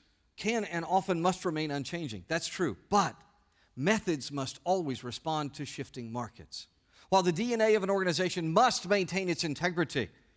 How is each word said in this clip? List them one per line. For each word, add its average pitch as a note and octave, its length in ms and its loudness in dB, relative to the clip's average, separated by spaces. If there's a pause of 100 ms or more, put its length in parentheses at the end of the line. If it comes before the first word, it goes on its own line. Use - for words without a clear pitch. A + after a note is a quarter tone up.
(380)
can A3 260 0
and E3+ 220 -4
often F3+ 340 2
must F3+ 240 2
remain D#3 260 -2
unchanging. C#3 580 -6
That's E3 200 -2
true. D#3 300 -2 (100)
But F#3 260 4 (680)
methods E3 520 0
must C#3 320 -6
always D#3+ 400 -2
respond D3 500 -4
to D3 100 -10
shifting B2 460 -10
markets. - 560 -10 (440)
While F#3+ 120 8
the F3+ 80 4
D A3+ 220 0
N A3+ 80 2
A A3 160 6
of F#3+ 80 0
an G3 60 0
organization F3+ 640 0
must G#3 360 4
maintain F#3+ 400 0
its F3 160 -2
integrity, D#3 640 -2 (280)